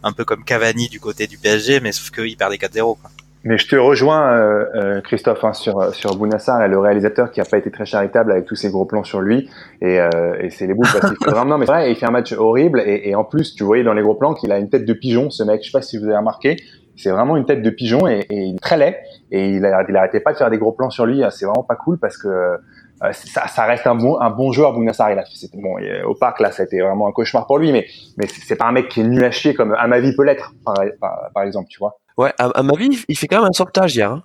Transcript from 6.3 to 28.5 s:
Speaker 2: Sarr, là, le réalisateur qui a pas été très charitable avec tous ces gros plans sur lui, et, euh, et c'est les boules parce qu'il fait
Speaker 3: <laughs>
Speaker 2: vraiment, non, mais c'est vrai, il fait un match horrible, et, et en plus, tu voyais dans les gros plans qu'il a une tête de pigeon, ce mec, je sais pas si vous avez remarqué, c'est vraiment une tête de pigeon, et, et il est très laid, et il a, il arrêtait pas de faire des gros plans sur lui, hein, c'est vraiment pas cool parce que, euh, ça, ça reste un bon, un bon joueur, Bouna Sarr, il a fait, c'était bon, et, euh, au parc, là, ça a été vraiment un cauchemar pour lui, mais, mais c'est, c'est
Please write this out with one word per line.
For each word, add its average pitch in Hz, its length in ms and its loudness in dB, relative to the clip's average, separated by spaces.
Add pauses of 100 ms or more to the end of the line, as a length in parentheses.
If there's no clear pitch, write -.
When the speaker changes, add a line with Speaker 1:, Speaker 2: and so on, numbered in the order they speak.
Speaker 2:
Sarr, 123 200 0
là, 104 80 2
le 98 100 2
réalisateur 104 540 2
qui - 80 -6
a 95 60 -2
pas 107 120 0
été 101 140 -2
très 107 140 -8
charitable 104 480 0
avec 90 120 0
tous 107 100 -8
ces 101 140 -4
gros 95 140 -2
plans 104 220 -4
sur 98 160 -4
lui, 117 280 0 (320)
et, 92 160 2
euh, 85 440 0
et 92 80 -6
c'est 92 180 -8
les 95 60 0
boules 117 180 2
parce 104 180 2
qu'il - 140 -6
fait - 80 2
Speaker 3:
<laughs> - 0 -
Speaker 2:
vraiment, 123 200 0
non, 151 60 2
mais 131 80 2
c'est 131 60 2
vrai, 165 180 2
il 120 60 0
fait 127 100 -6
un 117 60 0
match 117 220 -2
horrible, 117 520 2
et, 101 220 -2
et 98 80 -2
en 107 80 0
plus, - 320 -4
tu - 80 -6
voyais 113 220 2
dans 110 80 2
les 107 80 0
gros 107 140 2
plans 143 180 0
qu'il 110 180 -4
a 101 60 0
une 101 120 -4
tête 127 140 2
de 110 100 0
pigeon, 127 360 0
ce - 140 -6
mec, 107 200 0
je - 40 -16
sais - 40 -16
pas 131 100 0
si - 160 -12
vous 104 60 -8
avez 107 140 0
remarqué, 110 400 -2 (400)
c'est 95 140 -2
vraiment 127 260 2
une 170 80 0
tête 143 180 0
de 113 60 2
pigeon, 127 400 0
et, 101 200 -2
et 104 60 -4
il 95 200 -4
est 92 40 -8
très - 160 0
laid, 160 220 2 (340)
et 98 200 0
il 98 140 0
a, 95 220 2
il 98 80 -2
arrêtait 95 240 2
pas 147 140 0
de - 40 -6
faire 120 120 2
des 110 80 0
gros 113 160 0
plans 131 160 -4
sur 120 160 -2
lui, 135 180 0
hein, - 60 0
c'est - 160 -8
vraiment 214 180 0
pas 120 140 -4
cool 170 200 -2
parce 107 200 -4
que, 104 100 -8
euh, 92 880 -4
ça, - 340 -8
ça - 160 -2
reste 120 240 0
un 120 80 2
bon, 123 240 0
un 117 120 0
bon 127 200 -2
joueur, 135 220 4
Bouna 113 180 0
Sarr, 107 200 0
il 98 60 0
a 92 60 -4
fait, - 120 -14
c'était 95 260 -18
bon, 95 160 -6
et, 98 120 -10
euh, 95 160 -6
au - 80 -2
parc, 120 280 -2
là, 101 100 2
ça 95 120 -4
a - 20 0
été 92 160 -2
vraiment 98 260 0
un 101 60 -4
cauchemar 117 340 -2
pour 139 100 2
lui, 156 140 2
mais, 117 160 0 (300)
mais 101 100 -4
c'est, - 140 -14
c'est - 160 -4